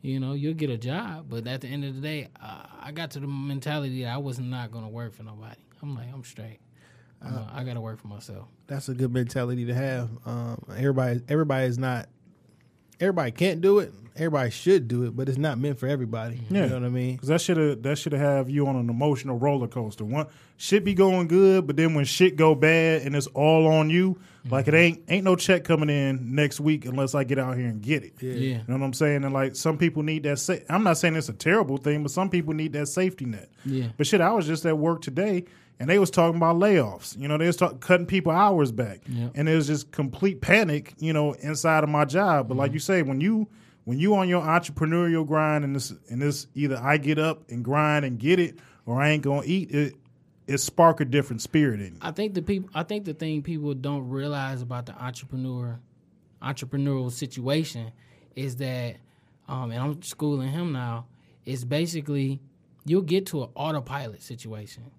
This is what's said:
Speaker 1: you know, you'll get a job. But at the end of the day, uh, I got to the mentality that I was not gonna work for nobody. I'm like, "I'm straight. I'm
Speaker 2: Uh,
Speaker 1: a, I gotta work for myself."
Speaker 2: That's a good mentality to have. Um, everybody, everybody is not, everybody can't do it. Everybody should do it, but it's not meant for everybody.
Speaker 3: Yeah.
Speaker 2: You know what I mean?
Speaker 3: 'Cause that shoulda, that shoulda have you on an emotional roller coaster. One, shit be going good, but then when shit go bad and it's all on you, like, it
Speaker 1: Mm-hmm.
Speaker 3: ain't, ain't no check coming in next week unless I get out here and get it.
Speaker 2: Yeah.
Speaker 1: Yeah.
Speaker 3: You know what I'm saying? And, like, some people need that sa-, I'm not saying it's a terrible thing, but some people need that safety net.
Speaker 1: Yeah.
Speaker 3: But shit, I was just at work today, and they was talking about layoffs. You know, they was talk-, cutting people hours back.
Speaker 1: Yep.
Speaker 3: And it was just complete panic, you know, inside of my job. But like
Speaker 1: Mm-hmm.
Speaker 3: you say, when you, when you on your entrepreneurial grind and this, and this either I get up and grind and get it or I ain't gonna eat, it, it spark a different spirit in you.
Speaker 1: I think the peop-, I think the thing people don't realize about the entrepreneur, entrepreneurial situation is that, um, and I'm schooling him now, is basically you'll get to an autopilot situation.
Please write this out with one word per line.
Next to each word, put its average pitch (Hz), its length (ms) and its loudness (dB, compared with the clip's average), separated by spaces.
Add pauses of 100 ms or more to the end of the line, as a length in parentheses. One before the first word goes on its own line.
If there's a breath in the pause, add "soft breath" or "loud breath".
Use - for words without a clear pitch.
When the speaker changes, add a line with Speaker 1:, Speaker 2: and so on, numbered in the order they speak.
Speaker 1:
you 135 180 -4
know, 135 140 -4
you'll 147 200 -4
get 151 160 -4
a 117 80 -4
job. 160 500 -8
But 117 200 -8
at 127 140 -8
the 127 60 -14
end 143 160 -6
of 135 120 -8
the 135 40 -10
day, 151 280 -8 (120)
uh, - 220 -16 (180)
I 147 120 -16
got 160 180 -10
to 147 100 -12
the 143 60 -8
mentality 139 800 -6
that 120 100 -6
I 139 40 -6
was 135 200 -8
not 123 320 -8
gonna 110 180 -12
work 113 260 -12
for 110 100 -20
nobody. 107 360 -18 (220)
I'm 143 140 -10
like, 120 180 -12
"I'm 131 80 -14
straight. 110 380 -18 (600 soft breath)
I'm - 140 -12
Speaker 2:
Uh, - 60 -8
Speaker 1:
a, 107 160 -14
I 127 80 -8
gotta 120 180 -8
work 110 160 -10
for 107 100 -18
myself." 104 400 -16 (180)
Speaker 2:
That's 143 220 -8
a 131 60 -4
good 123 180 0
mentality 123 540 -2
to 120 80 -2
have. 127 340 -2 (160)
Um, 117 380 -8 (140)
everybody, 127 520 0
everybody 143 380 2
is 123 120 0
not, 127 300 -4 (920)
everybody 170 300 0
can't 165 300 0
do 196 200 6
it. - 120 -8 (240)
Everybody 147 340 0
should 175 360 4
do 120 180 0
it, 117 120 -4
but 131 120 -2
it's 131 100 -2
not 143 200 0
meant 135 200 -2
for 131 100 -4
everybody. 117 600 -4
Speaker 3:
Yeah. 190 160 2
Speaker 2:
You 127 60 2
know 131 60 -2
what 123 80 -2
I 123 40 -2
mean? 127 300 -2
Speaker 3:
'Cause 135 100 -6
that 165 120 4
shoulda, 156 340 2
that 135 240 -4
shoulda 147 180 -4
have 139 320 2
you 143 200 2
on 131 80 0
an 120 120 0
emotional 127 500 0
roller 135 280 2
coaster. 107 380 -6
One, 143 220 -2 (300 soft breath)
shit - 280 2
be 202 100 2
going 185 320 6
good, 190 400 8
but 143 100 -2
then 160 180 4
when 143 100 2
shit 180 320 4
go 156 180 8
bad 160 480 6
and 139 140 -2
it's 135 120 0
all 160 380 6
on 156 240 6
you, 180 260 4 (320 loud breath)
like, 131 200 2
it 151 60 4
Speaker 1:
Mm-hmm. - 20 8
Speaker 3:
ain't, 165 320 6
ain't 190 160 2
no 185 100 6
check 175 300 2
coming 151 260 2
in 135 460 0
next 147 240 0
week 151 260 0
unless 131 300 -2
I 135 80 0
get 135 160 0
out 127 160 -4
here 123 100 -2
and 107 160 -4
get 131 220 -2
it. 82 160 -18
Speaker 2:
Yeah. 127 140 -8
Speaker 1:
Yeah. 123 40 -6 (200)
Speaker 3:
You 110 100 -8
know 131 100 -2
what 139 60 -2
I'm 131 80 -4
saying? 143 320 0
And, 135 100 -4
like, 135 220 -2
some 156 220 -2
people 156 260 0
need 156 200 -2
that 143 140 -2
sa-, - 200 -2 (120)
I'm 196 140 2
not 170 140 4
saying 160 180 2
it's 156 120 -4
a 117 40 -8
terrible 156 460 0
thing, 147 260 0
but 143 80 -4
some 185 180 0
people 160 240 0
need 156 200 -4
that 147 120 -4
safety 185 380 -2
net. 110 260 -8 (140)
Speaker 1:
Yeah. 131 220 -2 (100)
Speaker 3:
But 143 100 0
shit, 196 140 4
I 170 120 4
was 190 140 0
just 156 200 -2
at 160 120 2
work 165 240 0
today, 180 420 -2 (360 soft breath)
and 156 100 -2
they 202 80 6
was 190 120 6
talking 170 260 4
about 165 200 4
layoffs. 170 600 2
You 139 80 -6
know, 151 100 0
they 160 100 2
was 175 100 2
talk-, 135 240 0
cutting 180 260 4
people 175 260 0
hours 175 380 4
back. 110 380 -6
Speaker 1:
Yep. 120 260 -4
Speaker 3:
And 147 140 0
it 160 80 6
was 147 100 2
just 147 240 -2
complete 147 500 -2
panic, 180 580 2
you 160 140 -2
know, 147 200 2
inside 156 520 0
of 151 60 -2
my 147 140 4
job. 147 440 2
But 127 80 -2
like 139 120 0
Speaker 1:
Mm-hmm. 147 60 -4
Speaker 3:
you 156 60 -4
say, 185 220 2
when 135 180 -2
you, 214 280 0 (360 soft breath)
when 123 140 -4
you 202 160 4
on 185 140 2
your 175 140 2
entrepreneurial 165 840 0
grind 151 380 2
and 139 100 -4
this, 127 180 -6 (160)
and 123 140 -4
this 143 320 -2
either 139 240 -2
I 139 200 2
get 147 200 0
up 156 320 -2
and 120 140 -6
grind 151 400 2
and 123 140 -4
get 160 200 4
it 170 200 -2 (280 loud breath)
or 123 160 0
I 151 80 4
ain't 151 140 2
gonna 143 200 0
eat, 175 280 -2
it, 147 220 0 (520)
it 139 120 -2
spark 165 420 4
a 143 40 2
different 127 380 -2
spirit 135 380 2
in 90 140 -8
you. 82 80 -20
Speaker 1:
I 165 100 -6
think 202 220 -4
the 170 80 -4
peop-, 190 320 -4
I 160 100 -4
think 208 200 -6
the 156 100 -8
thing 156 280 -4
people 147 320 -4
don't 135 340 -6
realize 135 540 -6
about 123 240 -8
the - 80 -16
entrepreneur, 123 840 -8 (600)
entrepreneurial 135 680 -4
situation 127 840 -4 (440 soft breath)
is 131 200 -6
that, 127 400 -6 (520 soft breath)
um, 127 220 -6
and 120 100 -6
I'm 151 220 -4
schooling 143 460 -4
him 165 240 -4
now, 120 340 -6 (380 soft breath)
is 123 200 -8
basically 143 760 -2 (440)
you'll 180 180 2
get 185 240 0
to 143 160 -6
an - 120 -10
autopilot 135 680 -6
situation. 110 600 -14 (140)